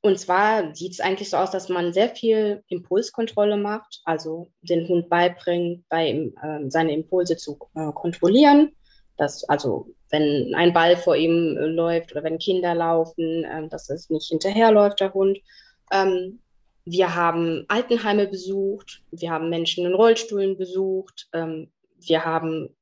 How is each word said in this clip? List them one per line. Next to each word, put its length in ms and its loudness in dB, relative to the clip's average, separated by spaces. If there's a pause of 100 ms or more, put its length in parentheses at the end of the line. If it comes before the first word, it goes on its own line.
und 160 4
zwar 560 2
sieht's 260 -12
eigentlich 300 -4
so 60 -2
aus, 160 0
dass 160 -6
man 240 -2
sehr 180 2
viel 580 0
Impulskontrolle 880 -2
macht, 480 -6
also 460 -6 (120)
den 260 -2
Hund 200 0
beibringt, 800 0
bei 200 0
ihm, 340 -4
ähm, 280 -8
seine 220 0
Impulse 440 -2
zu, 220 -12 (180)
äh, 160 -6
kontrollieren. 800 4 (440)
Dass, 280 -4
also, 440 -2 (220)
wenn 460 0
ein 160 4
Ball 240 6
vor 200 2
ihm, 400 2
äh, 100 -2
läuft 460 -2
oder 120 -8
wenn 140 -4
Kinder 360 -2
laufen, 760 -2
ähm, 200 -10
dass 220 -14
es 200 -8
nicht 180 -4
hinterherläuft, 720 4
der 140 -2
Hund. 240 2 (540)
Ähm, 480 -2 (440)
wir 300 0
haben 540 0
Altenheime 580 0
besucht, 760 -6 (100)
wir 180 -8
haben 200 -4
Menschen 360 -2
in 80 0
Rollstühlen 640 2
besucht, 760 -6
ähm, 380 -6 (300)
wir 240 2
haben 580 -4